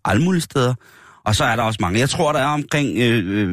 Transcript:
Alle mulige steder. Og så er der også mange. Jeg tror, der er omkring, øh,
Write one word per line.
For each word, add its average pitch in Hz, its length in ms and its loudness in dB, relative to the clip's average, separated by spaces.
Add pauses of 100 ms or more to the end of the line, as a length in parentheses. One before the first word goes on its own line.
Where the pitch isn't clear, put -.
Alle 107 180 2
mulige 180 180 0
steder. 127 320 -2 (500)
Og 107 120 0
så - 80 2
er 120 120 0
der 117 80 0
også 110 180 -2
mange. 98 180 0
Jeg 135 100 2
tror, 156 220 0
der 151 80 0
er 131 80 0
omkring, 147 500 -2
øh, 117 260 2 (300)